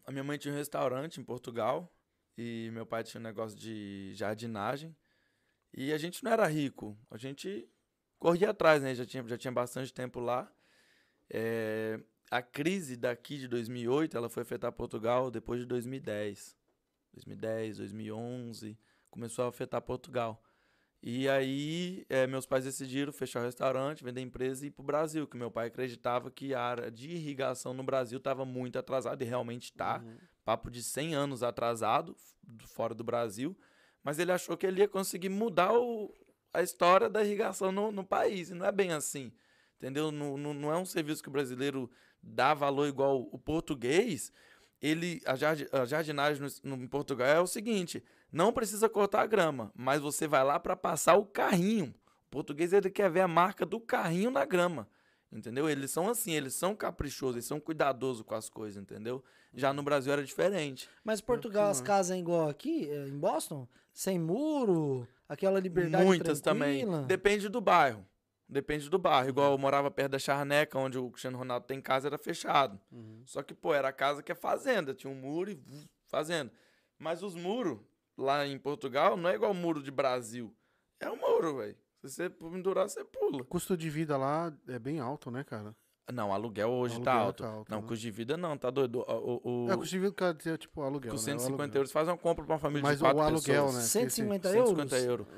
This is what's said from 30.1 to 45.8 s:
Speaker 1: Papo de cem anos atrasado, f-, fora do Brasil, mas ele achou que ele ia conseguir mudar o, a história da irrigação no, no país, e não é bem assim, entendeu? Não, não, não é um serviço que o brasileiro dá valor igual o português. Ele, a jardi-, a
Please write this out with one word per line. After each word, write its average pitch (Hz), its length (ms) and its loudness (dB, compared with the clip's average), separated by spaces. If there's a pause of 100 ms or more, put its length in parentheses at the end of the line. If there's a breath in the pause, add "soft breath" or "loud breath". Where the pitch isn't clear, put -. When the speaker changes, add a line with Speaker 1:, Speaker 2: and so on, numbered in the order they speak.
Speaker 1:
Papo 113 260 0
de 120 120 -10
cem 156 320 -4
anos 139 280 0
atrasado, 117 720 0
f-, - 540 -20
fora 113 260 -4
do 113 80 -8
Brasil, 120 540 -2 (480 soft breath)
mas 147 140 -2
ele 175 120 2
achou 175 280 0
que - 80 2
ele 185 140 2
ia 202 80 8
conseguir 190 420 -4
mudar 196 420 4
o, 233 420 2 (380)
a 170 100 2
história 185 460 6
da 214 160 2
irrigação 202 480 0
no, 202 180 0
no 196 140 -4
país, 185 460 0
e 190 40 -10
não 175 120 -6
é 202 60 4
bem 190 200 2
assim, 139 400 -6 (460 soft breath)
entendeu? 147 340 -2
Não, 147 240 -4
não, 147 160 -4
não 147 180 -2
é 156 60 2
um 180 80 0
serviço 156 380 -2
que - 80 -14
o - 20 -8
brasileiro 135 580 -2 (320 soft breath)
dá 120 300 4
valor 143 340 2
igual 135 360 2 (100)
o - 60 -12
português. 156 920 0 (520 soft breath)
Ele, 165 440 -2
a 131 100 2
jardi-, 147 360 0
a 131 120 2